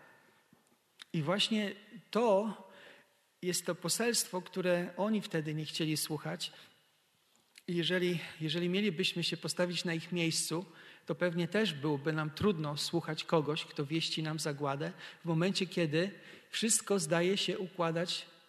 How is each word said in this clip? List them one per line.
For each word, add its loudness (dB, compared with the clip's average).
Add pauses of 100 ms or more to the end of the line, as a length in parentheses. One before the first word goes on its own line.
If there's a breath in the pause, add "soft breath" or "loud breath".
(1120)
I 0
właśnie 0 (360)
to 4 (880 loud breath)
jest 0
to 0
poselstwo, 0
które 0
oni 2
wtedy -2
nie -2
chcieli 0
słuchać. -4 (1160 loud breath)
I -2
jeżeli, 0 (220 loud breath)
jeżeli 0
mielibyśmy 0
się -2
postawić -2
na 0
ich -6
miejscu, 0 (400 loud breath)
to -4
pewnie 2
też 2
byłoby 0
nam 0
trudno 0
słuchać -2
kogoś, 2
kto -4
wieści -2
nam -2
zagładę, -2 (300 loud breath)
w -12
momencie, 4
kiedy 2 (380 loud breath)
wszystko 2
zdaje 2
się 0
układać -2 (240)